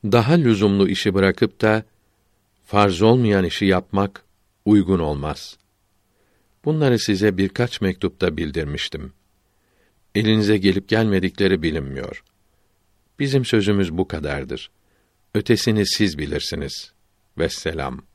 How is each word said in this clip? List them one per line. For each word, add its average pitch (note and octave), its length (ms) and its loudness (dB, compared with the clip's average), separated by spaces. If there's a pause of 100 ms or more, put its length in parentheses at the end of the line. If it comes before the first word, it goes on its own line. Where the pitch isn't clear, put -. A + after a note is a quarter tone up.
Daha A#2 300 2
lüzumlu G#2 560 4
işi F#2+ 240 -2
bırakıp G2 480 0
da A2 220 2 (800)
farz G2 360 2
olmayan A2 440 4
işi F#2 200 -4
yapmak G2 580 0 (420)
uygun G2 340 4
olmaz. D2 580 -6 (1080)
Bunları D3 340 2
size G2 380 2
birkaç G2 440 -2
mektupta F2+ 560 -2
bildirmiştim. D2 760 -6 (1000)
Elinize G#2+ 420 2
gelip F#2+ 300 0
gelmedikleri G2 760 0
bilinmiyor. C#2 600 -6 (960)
Bizim C3+ 260 0
sözümüz G2 520 0
bu F#2 100 -2
kadardır. C#2+ 640 -8 (640)
Ötesini G#2+ 520 0
siz F2 300 -2
bilirsiniz. D2 760 -8 (440)
Vesselam. D2 640 -6 (120)